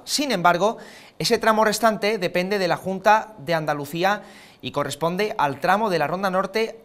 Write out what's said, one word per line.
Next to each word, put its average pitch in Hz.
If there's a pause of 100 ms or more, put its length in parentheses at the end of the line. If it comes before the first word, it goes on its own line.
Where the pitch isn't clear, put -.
Sin 277
embargo, 175 (420)
ese 214
tramo 220
restante 214
depende 180
de 180
la 151
Junta 190
de 143
Andalucía 160 (380)
y 127
corresponde 170
al 143
tramo 202
de 170
la 143
Ronda 190
Norte 190